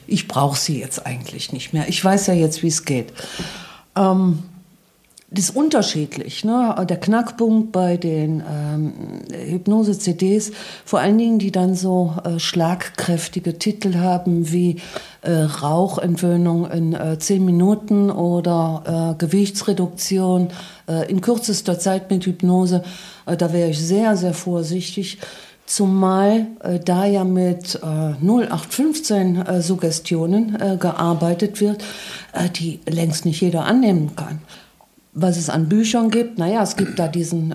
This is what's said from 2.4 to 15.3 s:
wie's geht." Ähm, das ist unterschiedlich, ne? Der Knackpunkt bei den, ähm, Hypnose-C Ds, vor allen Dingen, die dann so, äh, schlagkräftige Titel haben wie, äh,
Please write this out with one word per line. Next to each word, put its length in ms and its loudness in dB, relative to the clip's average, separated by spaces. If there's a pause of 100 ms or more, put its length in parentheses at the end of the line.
wie's 220 0
geht." 280 -2 (840)
Ähm, 440 4 (920)
das 120 0
ist 100 -4
unterschiedlich, 920 0
ne? 300 2 (140)
Der 80 0
Knackpunkt 760 2
bei 260 2
den, 540 0
ähm, 420 -4 (380)
Hypnose-C 840 0
Ds, 360 2 (340)
vor 140 0
allen 200 4
Dingen, 200 2
die 140 0
dann 240 2
so, 380 0 (100)
äh, 160 -2
schlagkräftige 1160 -2
Titel 380 -2
haben 560 2
wie, 320 2 (400)
äh, 80 -2